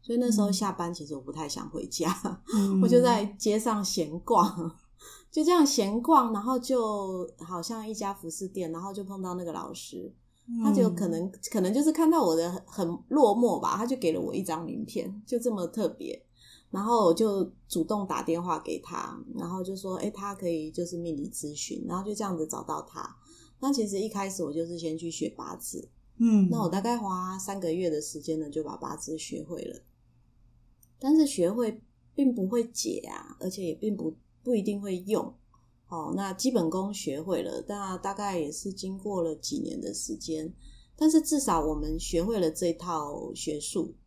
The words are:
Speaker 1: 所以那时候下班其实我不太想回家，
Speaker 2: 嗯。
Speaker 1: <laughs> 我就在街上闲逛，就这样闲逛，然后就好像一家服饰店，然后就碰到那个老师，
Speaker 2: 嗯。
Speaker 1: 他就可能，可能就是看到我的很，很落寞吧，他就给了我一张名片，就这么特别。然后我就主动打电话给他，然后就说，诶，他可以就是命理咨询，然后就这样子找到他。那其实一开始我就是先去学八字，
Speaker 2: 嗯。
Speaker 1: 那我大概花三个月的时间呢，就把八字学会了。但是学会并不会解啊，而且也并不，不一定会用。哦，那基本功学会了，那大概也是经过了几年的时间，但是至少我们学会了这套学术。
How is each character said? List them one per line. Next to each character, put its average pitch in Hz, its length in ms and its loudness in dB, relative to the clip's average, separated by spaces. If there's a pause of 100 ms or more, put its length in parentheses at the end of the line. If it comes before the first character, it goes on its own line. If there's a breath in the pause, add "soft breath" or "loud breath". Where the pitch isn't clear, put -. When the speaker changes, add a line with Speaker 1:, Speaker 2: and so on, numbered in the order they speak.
Speaker 1:
所 233 140 -2
以 - 20 4
那 247 120 4
时 208 100 6
候 202 100 4
下 190 220 0
班 175 200 -4
其 156 140 -10
实 151 80 -6
我 135 60 -8
不 131 100 -14
太 147 180 -8
想 - 220 -8
回 - 160 -8
家， - 560 -2 (100)
Speaker 2:
嗯。 196 280 4
Speaker 1:
<laughs> - 20 8
我 190 60 8
就 247 120 10
在 233 240 6 (140)
街 208 200 2
上 214 260 0
闲 160 360 -2
逛， 180 540 2 (560 loud breath)
就 311 140 0
这 339 80 6
样 339 120 8
闲 226 380 2
逛， 262 300 6
然 202 100 -2
后 254 160 0
就 208 800 -2
好 170 260 -8
像 220 260 -8
一 220 60 -8
家 196 180 -6
服 170 160 -10
饰 185 200 -8
店， 180 240 -4
然 165 100 -8
后 196 100 -8
就 196 120 -8
碰 190 180 -8
到 180 120 -4
那 180 100 -6
个 190 80 -6
老 - 200 -8
师， 185 400 -12 (360)
Speaker 2:
嗯。 233 160 -2
Speaker 1:
他 214 80 8
就 190 180 6
可 175 160 -2
能， 170 240 -2 (180)
可 208 120 0
能 185 120 2
就 262 80 4
是 302 120 6
看 320 180 6
到 311 160 6
我 160 80 4
的 165 160 2
很， 180 160 -8
很 175 320 -2 (120)
落 240 260 8
寞 233 240 4
吧， - 160 0
他 220 100 -2
就 254 120 0
给 180 120 2
了 180 100 0
我 - 140 -4
一 190 80 -2
张 170 220 -4
名 - 200 -6
片， - 400 -8
就 247 140 -2
这 233 100 0
么 202 200 -2
特 190 200 -2
别。 - 320 -8 (500 soft breath)
然 190 120 -2
后 220 240 6
我 165 80 8
就 196 340 2 (200)
主 165 160 0
动 190 200 0
打 156 160 -4
电 165 220 -2
话 170 160 -2
给 - 220 -6
他， - 360 -10 (200)
然 170 120 -6
后 185 140 -6
就 190 140 -6
说， 190 220 -6
诶， 214 120 -4
他 202 240 -10
可 190 140 -4
以 156 240 -2
就 175 120 -4
是 175 140 -8
命 170 180 -4
理 143 140 -6
咨 147 240 -8
询， - 320 -8
然 175 100 -4
后 196 80 -6
就 214 80 -6
这 208 120 -4
样 185 120 -2
子 156 120 -2
找 - 160 -8
到 151 180 -6
他。 - 340 -12 (440 soft breath)
那 269 120 2
其 226 160 0
实 196 100 -2
一 220 100 -2
开 196 220 -4
始 190 140 -4
我 147 80 -6
就 165 120 -2
是 170 140 -8
先 160 180 -4
去 165 140 -8
学 156 260 -4
八 - 200 -10
字， - 320 -10 (300)
Speaker 2:
嗯。 214 300 8
Speaker 1:
那 170 140 2
我 180 60 2
大 190 120 2
概 233 160 2
花 185 400 -4
三 196 220 -6
个 170 140 0
月 175 180 2
的 151 100 -2
时 151 200 -10
间 160 180 -2
呢， 151 100 -4
就 151 140 -4
把 - 140 -6
八 143 180 -6
字 156 240 -8
学 - 240 -8
会 165 220 -10
了。 - 160 -10 (1200)
但 285 160 6
是 311 100 8
学 180 240 2
会 220 320 0 (320)
并 262 180 4
不 202 140 0
会 233 220 2
解 - 420 -4
啊， 50 300 -12
而 185 100 -4
且 190 140 -8
也 160 100 -2
并 208 220 -2
不， 160 180 -4 (300)
不 247 100 2
一 202 80 2
定 202 180 -2
会 196 180 -4
用。 196 360 -2 (540)
哦， 160 260 -6
那 190 200 -2
基 254 180 0
本 175 180 2
功 190 240 -2
学 147 260 -6
会 160 220 -2
了， 90 240 -6
那 196 300 -6
大 196 180 -4
概 196 240 -4
也 151 140 -4
是 190 200 -8
经 190 240 -8
过 190 260 -2
了 160 120 -2
几 - 240 -6
年 - 220 -6
的 92 120 -6
时 - 220 -6
间， 160 400 -6 (400 soft breath)
但 311 160 6
是 320 100 8
至 311 200 0
少 170 260 2
我 156 80 0
们 156 240 -4
学 165 240 0
会 220 160 0
了 170 120 2
这 170 240 0
套 160 600 -6
学 151 240 -6
术。 - 360 -4 (120)